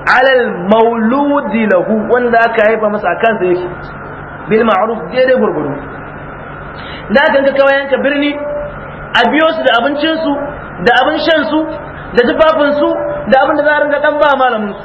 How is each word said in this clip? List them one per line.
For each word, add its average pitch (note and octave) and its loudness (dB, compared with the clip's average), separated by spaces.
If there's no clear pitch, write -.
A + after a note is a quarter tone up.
"Alal B3+ 4
mauludi A#3 2
lahu," F#3 2
wanda A#3+ 2
aka A3 2
haifa G#3+ 2
masa G#3 -4
a F3 0
kansa G#3+ 0
yake, F3+ 0
"bil A3+ 2
ma'ruf," G#3+ 0
daidai B3+ 2
gurgudu. D#3 -2
Da A#3+ 2
aka D4+ 2
ga C#4 2
kawayanka C#4 2
birni, C#4+ 0
a A3 2
biyo D#4 2
su D#4+ -4
da C4 2
abincinsu, D4 0
da A#3 2
abin C#4+ 2
shansu, D#4 2
da A#3+ 4
tufafinsu, D4 2
da A3 4
abin D4 2
da D4 0
za D4+ 4
a D4 2
ringa C#4+ 0
dan D4 0
ba D4 4
malaminsu. A#3 -2